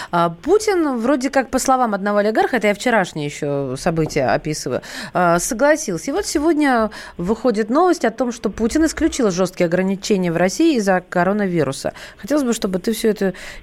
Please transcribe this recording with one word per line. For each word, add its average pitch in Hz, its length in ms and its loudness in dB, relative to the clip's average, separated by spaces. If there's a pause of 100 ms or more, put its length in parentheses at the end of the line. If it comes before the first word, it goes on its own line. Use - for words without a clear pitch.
(120)
А, 170 200 2
Путин, 339 640 2
вроде 262 320 0
как, - 220 0
по 269 80 0
словам 254 340 2
одного 202 240 -2
олигарха, 233 400 2
это 208 100 0
я 208 60 4
вчерашнее 196 540 0
еще 139 480 -4
событие 156 560 -2
описываю, 147 500 -2 (320)
а, 175 240 4
согласился. 240 720 0
И 277 40 -4
вот 403 120 -2
сегодня 285 640 2 (280)
выходит 214 520 0
новость 339 340 2
о 233 60 2
том, 240 220 -2
что 233 180 -4
Путин 233 360 0
исключил - 440 0
жесткие 180 380 0
ограничения 185 640 0
в 160 60 -2
России 262 400 2
из-за 190 320 2
коронавируса. 175 840 0 (240)
Хотелось 285 280 -2
бы, 233 80 0
чтобы 190 260 -2
ты 220 140 -2
всю 220 160 0
эту 196 240 0 (300)